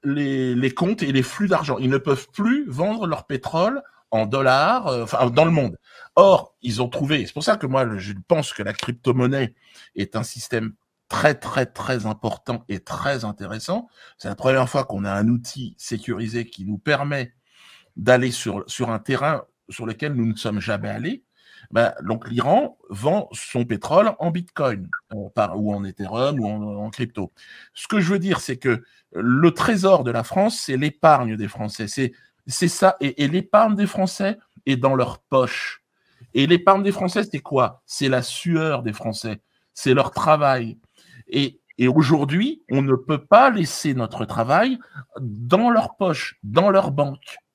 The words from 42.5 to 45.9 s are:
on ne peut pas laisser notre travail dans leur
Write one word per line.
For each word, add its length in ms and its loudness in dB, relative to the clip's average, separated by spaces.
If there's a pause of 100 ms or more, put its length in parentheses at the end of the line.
on 120 2
ne 120 4
peut 300 -2
pas 260 8
laisser 440 -2
notre 300 -4
travail 540 0 (400)
dans 520 0
leur 260 2